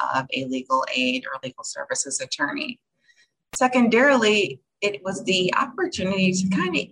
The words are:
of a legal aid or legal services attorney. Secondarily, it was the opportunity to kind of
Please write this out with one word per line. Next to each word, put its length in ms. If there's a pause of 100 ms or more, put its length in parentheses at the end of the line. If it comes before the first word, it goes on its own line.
of 340
a 120
legal 460
aid 380
or 140
legal 180
services 580
attorney. 600 (720)
Secondarily, 1080 (200)
it 240
was 180
the 320
opportunity 800
to 160
kind 260
of 180